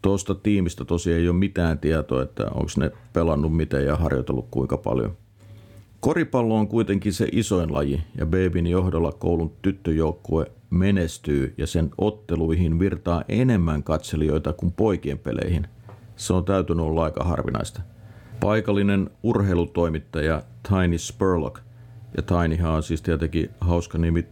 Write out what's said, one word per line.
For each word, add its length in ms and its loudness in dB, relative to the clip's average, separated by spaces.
Tuosta 340 0
tiimistä 500 0
tosiaan 360 0
ei 80 4
ole 80 2
mitään 420 0
tietoa, 420 0
että 320 -4
onks 240 -2
ne 140 0
pelannut 420 2
miten 300 0
ja 100 2
harjoitellut 560 0
kuinka 260 -2
paljon. 400 -2
Koripallo 560 2
on 120 2
kuitenkin 460 0
se 180 0
isoin 420 0
laji, 300 0
ja 80 0
Babyn 420 2
johdolla 440 2
koulun 500 0
tyttöjoukkue 920 0
menestyy, 880 0
ja 100 -2
sen 300 0
otteluihin 840 0
virtaa 500 0
enemmän 540 2
katselijoita 680 -2
kuin 180 -2
poikien 480 0
peleihin. 480 -2
Se 180 -2
on 120 2
täytynyt 400 0
olla 180 0
aika 200 -2
harvinaista. 580 -4
Paikallinen 680 2
urheilutoimittaja 1200 0
Tiny 280 2
Spurlock, 640 -2
ja 60 -2
Tinyhan 480 2
on 120 0
siis 180 -4
tietenkin 480 -2
hauska 360 0
nimi 340 2